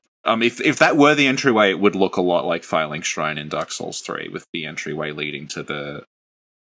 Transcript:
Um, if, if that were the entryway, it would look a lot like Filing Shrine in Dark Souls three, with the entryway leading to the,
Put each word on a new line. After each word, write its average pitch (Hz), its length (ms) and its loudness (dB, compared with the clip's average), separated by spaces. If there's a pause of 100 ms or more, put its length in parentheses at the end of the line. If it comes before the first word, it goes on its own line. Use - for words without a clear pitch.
(260)
Um, 113 160 2
if, 117 180 0
if 147 180 0
that 160 180 4
were 143 180 8
the 143 120 4
entryway, 120 440 4
it 82 80 0
would 98 160 4
look 95 220 2
a 95 60 2
lot 87 240 2
like 85 180 -2
Filing 80 380 -2
Shrine 76 360 -4
in 76 120 -10
Dark 78 200 -4
Souls - 300 -8
three, - 280 -8
with - 260 -12
the 82 120 -6
entryway 76 460 -6
leading 73 360 -8
to 76 140 -8
the, 73 400 -8 (580)